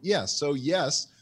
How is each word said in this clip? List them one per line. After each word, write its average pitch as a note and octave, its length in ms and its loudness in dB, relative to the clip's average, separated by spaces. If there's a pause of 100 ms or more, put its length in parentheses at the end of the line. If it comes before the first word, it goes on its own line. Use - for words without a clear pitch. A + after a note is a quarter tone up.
yes. F3+ 340 0
So D3 180 0
yes D3 520 0 (160)